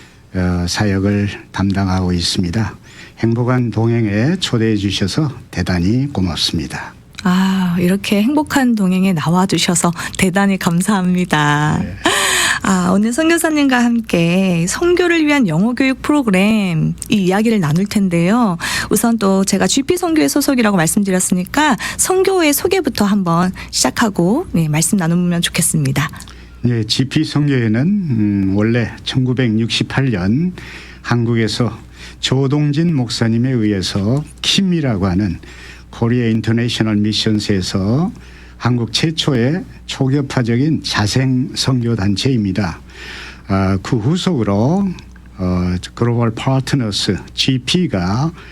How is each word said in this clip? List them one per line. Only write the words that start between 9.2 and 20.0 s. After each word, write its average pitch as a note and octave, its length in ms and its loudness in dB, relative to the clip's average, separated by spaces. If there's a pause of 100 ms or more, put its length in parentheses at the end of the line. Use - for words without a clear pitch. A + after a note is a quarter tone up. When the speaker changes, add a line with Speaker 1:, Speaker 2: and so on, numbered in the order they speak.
Speaker 2:
대단히 F#3+ 400 2
감사합니다. E3+ 1200 2
Speaker 1:
네. - 160 -6 (720)
Speaker 2:
아, F3+ 260 2
오늘 G#3+ 200 2
선교사님과 D#4 720 2
함께 F3+ 840 2
선교를 E4+ 600 2
위한 C#4+ 220 2
영어 G3 260 2
교육 C4 260 0
프로그램 G3 960 2 (160)
이 G3 160 2
이야기를 G#3+ 340 2
나눌 D#3+ 240 2
텐데요. F#3+ 720 2 (340)
우선 A#3 280 2
또 G3 260 2
제가 F#3 220 0
지피 C#4 320 0
선교회 D#4 300 2